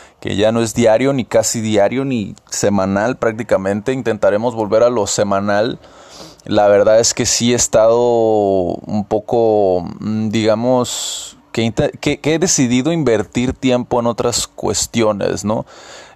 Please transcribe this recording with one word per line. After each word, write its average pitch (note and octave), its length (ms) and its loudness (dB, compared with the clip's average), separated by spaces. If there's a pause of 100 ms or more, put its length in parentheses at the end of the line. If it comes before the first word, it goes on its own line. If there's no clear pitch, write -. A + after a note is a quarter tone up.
(200)
que G2 160 -6
ya G#2 160 2
no A#2 100 0
es A2+ 120 -2
diario, A#2+ 400 2
ni C3 100 -2
casi A2+ 380 -2
diario, G#2+ 420 0
ni A2+ 320 -4 (140)
semanal G2+ 680 0
prácticamente. G#2+ 760 -2
Intentaremos A2+ 600 -2
volver A2 300 0
a A#2+ 60 6
lo A2 180 0
semanal. G2+ 720 -2 (640)
La G#2 240 2
verdad G#2 320 6
es A#2 140 2
que B2 120 -2
sí A#2+ 280 0
he - 20 2
estado A2+ 400 4
un G#2+ 1080 0
poco, G#2 840 2 (140)
mm, A2 260 -4
digamos, A2+ 1120 -2 (160)
que A#2 80 -2
inte-, A#2 400 -2
que, D3 180 -2
que D3+ 140 -2
he E3 60 0
decidido C3 520 0
invertir B2 640 0
tiempo B2 480 -2
en A#2 60 -2
otras A#2 400 -2
cuestiones, G2 1000 -2
¿no? A2+ 200 -4 (500)